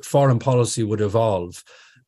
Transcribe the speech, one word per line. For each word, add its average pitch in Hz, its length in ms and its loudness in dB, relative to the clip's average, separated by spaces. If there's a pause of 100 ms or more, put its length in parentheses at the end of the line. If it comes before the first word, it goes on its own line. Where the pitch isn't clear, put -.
foreign 139 360 2
policy 120 440 0
would 107 160 -2
evolve. 101 640 -2 (440)